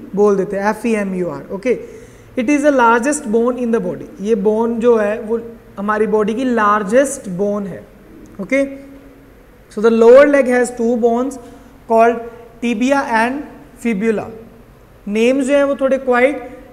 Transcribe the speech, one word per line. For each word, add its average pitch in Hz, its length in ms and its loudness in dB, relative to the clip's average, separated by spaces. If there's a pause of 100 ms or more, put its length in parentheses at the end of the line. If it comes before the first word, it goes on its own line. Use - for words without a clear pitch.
(160)
बोल 208 200 2
देते 190 220 -4
हैं, 196 120 -2
एफ़ 214 180 -4
ई 226 80 0
एम 202 200 -4
यू 180 140 -4
आर, 139 140 -10 (100)
okay। 196 240 -2 (600)
It 233 120 -2
is 285 140 0
the 294 80 4
largest 240 600 2
bone 247 300 0
in 233 120 -2
the 220 60 0
body। 170 240 -8 (160)
ये 214 140 0
bone 220 440 0
जो 240 180 4
है 214 240 -2
वो 226 180 -4 (380)
हमारी 214 300 -2
बॉडी 214 260 0
की 254 120 -4
लार्जेस्ट 220 920 0
bone 202 300 -4
है, - 120 -12 (640)
Okay। 262 220 0 (1080)
So 214 120 -8
the 226 80 4
lower 233 360 8
leg 277 200 2
has 247 320 0
two 233 240 0
bones 240 340 0 (520)
called 226 300 4 (440)
tibia 247 400 0 (160)
and 254 240 -2 (400)
fibula। 220 420 -2 (840)
Names 240 380 0
जो 277 100 0
हैं 277 80 4
वो 277 180 -2
थोड़े 269 160 0
quite 254 520 0 (240)